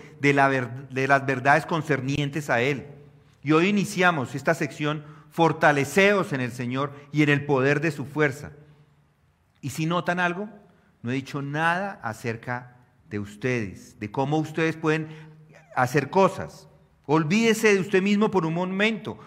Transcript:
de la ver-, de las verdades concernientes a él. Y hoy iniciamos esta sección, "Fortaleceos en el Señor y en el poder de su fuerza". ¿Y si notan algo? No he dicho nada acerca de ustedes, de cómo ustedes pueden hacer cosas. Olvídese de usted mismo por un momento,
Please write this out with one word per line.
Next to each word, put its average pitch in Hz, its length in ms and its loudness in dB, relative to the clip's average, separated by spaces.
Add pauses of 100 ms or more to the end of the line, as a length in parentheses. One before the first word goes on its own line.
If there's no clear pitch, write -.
(200)
de 139 140 4
la 139 160 4
ver-, 131 400 -4
de 131 180 -2
las 139 180 4
verdades 139 400 2
concernientes 143 840 -2
a 123 120 2
él. 135 260 -2 (540)
Y 143 120 0
hoy 165 140 4
iniciamos 180 680 0
esta 151 180 0
sección, 151 520 -4 (240)
"Fortaleceos 160 1040 2
en 131 80 -4
el 123 100 -4
Señor 131 420 -6 (200)
y 151 100 4
en 143 60 4
el 143 160 2
poder 143 340 2
de 156 120 -2
su 147 140 -10
fuerza". 131 460 -4 (1120)
¿Y 143 80 -8
si 160 160 -4
notan 175 340 -2
algo? 180 300 -2 (520)
No 117 100 -6
he 131 40 -2
dicho 139 260 -6
nada 170 640 -2
acerca 117 760 -8 (320)
de 104 100 -6
ustedes, 104 800 -6
de 107 120 -10
cómo 143 280 0
ustedes 160 360 -2
pueden 160 320 -2 (680)
hacer 135 340 2
cosas. 175 580 0 (380)
Olvídese 208 680 2
de 196 60 4
usted 185 220 2
mismo 202 300 2
por 180 140 2
un 160 80 -2
momento, 185 720 -2